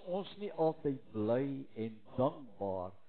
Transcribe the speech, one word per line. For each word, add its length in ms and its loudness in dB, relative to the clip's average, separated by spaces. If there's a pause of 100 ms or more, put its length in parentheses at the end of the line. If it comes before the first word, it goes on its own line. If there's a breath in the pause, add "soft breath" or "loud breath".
ons 320 -2
nie 140 -4
altyd 480 2 (120)
bly 540 2 (100)
en 260 -4 (160)
dankbaar 720 0 (180)